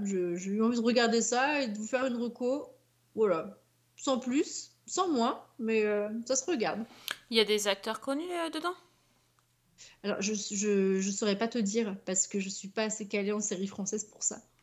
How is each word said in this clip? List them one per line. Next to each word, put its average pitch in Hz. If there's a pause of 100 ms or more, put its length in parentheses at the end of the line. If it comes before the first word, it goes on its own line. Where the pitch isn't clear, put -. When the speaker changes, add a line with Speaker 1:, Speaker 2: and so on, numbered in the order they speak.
Speaker 1:
je, 180
j'ai 185
eu 214
envie 240
de 226
regarder 233
ça 269
et 247
de 208
vous 214
faire 254
une 240
reco. 247 (400)
Voilà, 202 (380)
sans 262
plus, 269 (120)
sans 370
moins, 254 (180)
mais, 220
euh, 208 (160)
ça 262
se -
regarde. 208 (500)
Speaker 2:
Il 226
y -
a 214
des 208
acteurs 220
connus, 302 (140)
euh, 320
dedans ? 320 (1300)
Speaker 1:
Alors, 208
je, 202
je, 196
je 196
saurais 202
pas 233
te 233
dire 208
parce 185
que 202
je 196
suis 196
pas 220
assez 214
calée 202
en 208
série 196
française 208
pour -
ça. - (240)